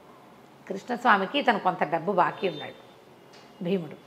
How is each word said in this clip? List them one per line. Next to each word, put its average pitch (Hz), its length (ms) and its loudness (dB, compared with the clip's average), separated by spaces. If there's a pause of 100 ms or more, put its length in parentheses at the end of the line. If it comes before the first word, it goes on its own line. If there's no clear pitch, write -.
(680)
కృష్ణస్వామికి 208 720 0
ఇతను 226 200 2
కొంత 208 260 0
డబ్బు 165 280 -2
బాకీ 175 360 2
ఉన్నాడు 123 260 -8 (920)
భీముడు. 170 420 -4